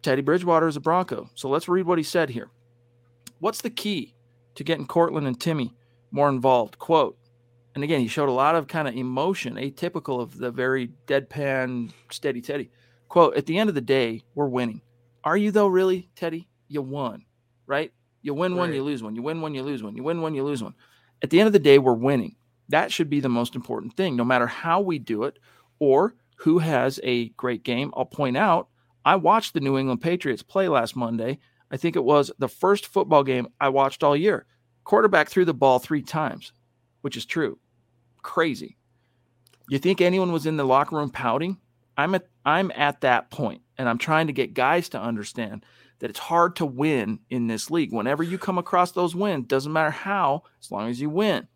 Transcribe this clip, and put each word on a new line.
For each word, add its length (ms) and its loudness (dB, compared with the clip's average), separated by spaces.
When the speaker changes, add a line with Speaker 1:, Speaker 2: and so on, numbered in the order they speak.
Speaker 1:
Teddy 220 0
Bridgewater 440 2
is 80 -2
a 60 -8
Bronco. 540 -2
So 140 -8
let's 200 -2
read 160 2
what 140 2
he 40 -2
said 280 0
here. 180 -8
"What's 220 -4
the 80 -6
key 460 -6
to 80 -14
getting 240 -2
Cortland 400 0
and 120 -4
Timmy 360 -4
more 200 2
involved?" 500 2
Quote, 380 0
and 100 -6
again, 180 0
he 60 0
showed 220 0
a 40 0
lot 220 2
of 120 -2
kind 200 -4
of 80 -6
emotion, 600 -4
atypical 640 -6
of 180 -10
the 140 -6
very 400 -2
deadpan, 840 -2
steady 300 -6
Teddy. 280 -6
Quote, 300 6
"At 80 -2
the 120 -2
end 120 0
of 60 -4
the 60 0
day, 400 0
we're 120 -2
winning." 340 -4
Are 140 2
you 140 2
though, 160 4
really, 480 2
Teddy? 340 -8
You 140 -6
won, 440 -8
right? 260 -4
You 120 -6
win 220 -2
one, 140 0
Speaker 2:
Right. 60 -4
Speaker 1:
you 80 -4
lose 180 -4
one. 140 -10
You 60 -8
win 200 -6
one, 120 -6
you 100 -8
lose 180 -6
one. 140 -12
You 80 -12
win 180 -4
one, 140 -4
you 80 -4
lose 180 -4
one. 140 -12
At 80 -6
the 100 6
end 80 8
of 60 4
the 60 8
day, 200 10
we're 140 6
winning. 420 0
That 220 2
should 180 -2
be 100 0
the 100 -2
most 260 -2
important 420 -8
thing, 180 -2
no 80 0
matter 240 2
how 320 -2
we 180 -2
do 260 -4
it 140 -6
or 360 4
who 220 4
has 440 0
a 260 0
great 340 -6
game. 320 -4
I'll 100 -4
point 320 -2
out, 320 2
I 140 4
watched 360 2
the 60 -2
New 180 0
England 240 -2
Patriots 420 -4
play 260 -2
last 260 0
Monday. 440 -4
I 80 -8
think 180 -2
it 80 0
was 360 4
the 80 -2
first 400 0
football 360 4
game 240 -2
I 100 2
watched 340 2
all 120 4
year. 300 0
Quarterback 440 4
threw 140 2
the 100 2
ball 260 4
three 220 -2
times, 520 -6
which 160 -8
is 80 -10
true. 340 -4
Crazy. 560 -4
You 100 -2
think 220 0
anyone 320 4
was 140 -2
in 120 -2
the 60 0
locker 320 2
room 140 -2
pouting? 480 -4
I'm 180 0
at, 120 -4
I'm 280 2
at 280 -2
that 300 2
point, 320 -6
and 120 -2
I'm 80 0
trying 300 0
to 60 -4
get 200 -2
guys 360 0
to 120 -8
understand 640 -8
that 100 -6
it's 100 -12
hard 360 2
to 100 -2
win 540 0
in 180 -2
this 220 -6
league. 220 -2
Whenever 320 -2
you 140 -4
come 200 -4
across 340 0
those 220 -2
wins, 340 -2
doesn't 260 0
matter 180 2
how, 520 -2
as 100 -16
long 180 -6
as 120 -6
you 80 -4
win. 460 -2